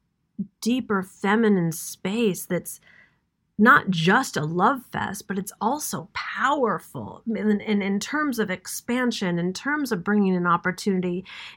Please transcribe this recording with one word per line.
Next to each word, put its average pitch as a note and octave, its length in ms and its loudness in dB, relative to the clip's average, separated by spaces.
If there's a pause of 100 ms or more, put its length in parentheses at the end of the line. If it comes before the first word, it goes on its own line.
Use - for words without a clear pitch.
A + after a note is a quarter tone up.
(600)
deeper A3+ 400 0
feminine G3 720 2
space G3 720 -4
that's - 340 -6 (800)
not A#3+ 300 8
just F#3+ 480 2
a D#3 80 -2
love G3 360 2 (100)
fest, - 360 -6
but G3 120 -4
it's G3 200 -10
also G3+ 540 -4
powerful G#3 1120 -4
in, G#3 340 0
in, G#3 220 0
in G3 180 0
terms C#4+ 380 -2
of G3+ 140 -2
expansion, A3 880 -2
in F3 120 -2
terms C#4 400 -4
of F3 120 -4
bringing G3+ 320 2
an F3 100 0
opportunity, F3+ 800 0 (320)